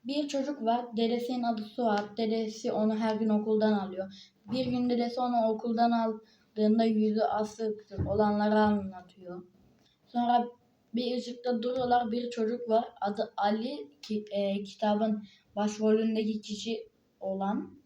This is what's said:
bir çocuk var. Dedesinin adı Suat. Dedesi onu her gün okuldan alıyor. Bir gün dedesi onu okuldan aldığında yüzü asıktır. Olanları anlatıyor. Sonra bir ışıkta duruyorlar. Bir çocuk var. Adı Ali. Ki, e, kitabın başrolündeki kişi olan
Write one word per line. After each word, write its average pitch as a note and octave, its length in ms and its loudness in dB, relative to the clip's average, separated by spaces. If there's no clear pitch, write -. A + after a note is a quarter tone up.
bir C#4+ 240 -2
çocuk C#4 340 -4
var. A#3 340 -2
Dedesinin A#3+ 460 -2
adı A3+ 200 -2
Suat. G#3 540 -2
Dedesi A3+ 560 -2
onu G#3+ 240 2
her A3 200 0
gün A3 120 0
okuldan G#3+ 440 4
alıyor. F#3+ 600 -4
Bir B3+ 140 0
gün B3 240 0
dedesi A#3+ 300 0
onu A#3+ 280 2
okuldan A#3 420 2
aldığında A3 920 2
yüzü G#3+ 360 4
asıktır. G#3+ 840 -2
Olanları G#3 520 4
anlatıyor. F#3+ 840 0
Sonra A#3+ 400 2
bir B3 240 0
ışıkta A#3+ 440 -4
duruyorlar. B3 500 2
Bir A#3+ 180 -2
çocuk A3+ 380 -4
var. A3+ 160 4
Adı G#3 360 -2
Ali. A3 520 -2
Ki, G#3+ 280 -4
e, G3+ 320 -2
kitabın G#3+ 640 -2
başrolündeki G#3+ 840 0
kişi A3 480 -8
olan G3 640 -4